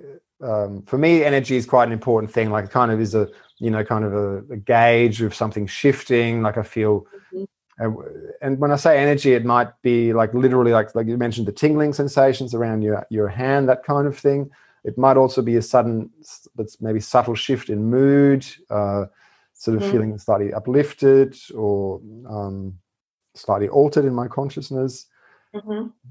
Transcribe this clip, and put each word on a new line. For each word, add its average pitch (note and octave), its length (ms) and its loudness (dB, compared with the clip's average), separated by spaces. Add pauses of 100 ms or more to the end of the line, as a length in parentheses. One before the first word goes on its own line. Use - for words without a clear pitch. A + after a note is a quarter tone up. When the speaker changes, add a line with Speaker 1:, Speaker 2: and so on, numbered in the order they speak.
(420)
Speaker 1:
um, G#2 400 -6
for C3 160 -6
me, D#3+ 260 4
energy C3+ 320 0
is A#2 80 -2
quite B2 220 4
an A#2 60 -2
important A2 380 -2
thing. A2 200 -2
Like, G#2 160 -2
it G2+ 40 -16
kind A#2+ 200 2
of A2 100 0
is G#2+ 140 -2
a, G#2 140 0 (300)
you A#2 120 -4
know, G#2+ 120 -2
kind G#2+ 220 -4
of G2+ 80 -4
a, G2+ 260 -4 (140)
a A#2 60 -10
gauge A#2 640 2
of G#2+ 120 -2
something G#2+ 320 -6
shifting. A#2 760 0
Like, A2 160 -2
I G#2+ 40 -2
feel, G#2+ 440 -2 (260)
Speaker 2:
Mm-hmm. F#3+ 120 -12 (360)
Speaker 1:
uh, A2+ 80 -4
w-, - 440 -12 (100)
and C3+ 160 -4
when C#3+ 120 0
I D3 60 2
say D3 220 4
energy, C#3+ 340 2
it A#2 140 2
might A#2+ 220 2 (120)
be, A#2 320 2
like, A2 220 0
literally, B2+ 380 4
like, A2 220 2
like A2+ 120 -2
you A#2 100 -4
mentioned, A#2 320 -4
the G2+ 40 -4
tingling D3+ 420 0
sensations C3+ 600 0
around A2+ 280 -2
your, G#2+ 260 -2
your G#2+ 200 -2
hand, C3 420 -2
that B2+ 140 0
kind C#3+ 220 0
of C#3 120 -6
thing. C#3+ 320 0 (340)
It - 140 -8
might C3 180 6
also C3 240 4
be A#2 160 0
a A2+ 60 0
sudden, A2+ 480 0 (100)
s-, - 340 -20
but A2 120 -8 (160)
maybe A2 180 -2
subtle A#2+ 340 0
shift - 360 -4
in G#2+ 160 -2
mood, C#3 580 4 (240)
uh, G2+ 380 -4 (480)
sort A2+ 240 -4
of G#2 60 -2
Speaker 2:
Mm-hmm. G3 80 -4
Speaker 1:
feeling G#2+ 260 -2
slightly G2+ 340 -2
uplifted C3+ 840 2 (200)
or, G2 480 -4 (260)
um, G2 460 -10 (640)
slightly G2+ 320 -2
altered C#3+ 360 2
in C3 100 -2
my B2 140 -4
consciousness. C3+ 800 -6 (480)
Speaker 2:
Mm-hmm. G#3+ 340 -10 (220)